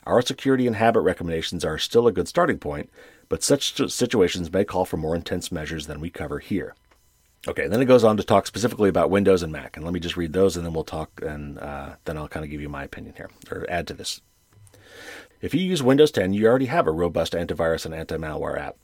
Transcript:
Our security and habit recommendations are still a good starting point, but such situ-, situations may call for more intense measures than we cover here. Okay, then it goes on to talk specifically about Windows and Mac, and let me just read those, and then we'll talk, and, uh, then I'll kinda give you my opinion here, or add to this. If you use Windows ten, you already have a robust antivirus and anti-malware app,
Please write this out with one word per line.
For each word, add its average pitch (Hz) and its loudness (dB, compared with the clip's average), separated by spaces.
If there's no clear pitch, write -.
Our 107 4
security 127 0
and 113 0
habit 110 4
recommendations 82 -2
are 78 -4
still 117 2
a 117 6
good 87 -2
starting 180 0
point, - -8
but - -4
such - 0
situ-, - -2
situations 90 0
may 95 2
call 92 -2
for - -4
more 80 -2
intense 87 -6
measures 78 -8
than 73 -12
we 82 -8
cover - -8
here. - -6
Okay, 71 -4
then 107 0
it 135 4
goes 123 8
on 107 6
to 95 -2
talk 101 4
specifically 104 0
about 80 4
Windows 95 4
and 80 -6
Mac, 71 -14
and 78 -12
let 87 -4
me 90 -4
just 82 -6
read 85 -4
those, 92 4
and 85 -6
then 85 -6
we'll 80 -4
talk, - -10
and, 73 -10
uh, 71 -12
then 78 -6
I'll 76 -10
kinda 78 -10
give 73 -10
you 73 -10
my 71 -10
opinion - -16
here, - -14
or - -8
add 85 -4
to 82 -12
this. - -10
If - -6
you 156 2
use 180 0
Windows 139 6
ten, 95 0
you 107 4
already 131 4
have 156 0
a - 2
robust 85 -2
antivirus 82 -2
and 80 -8
anti-malware 78 -6
app, - -10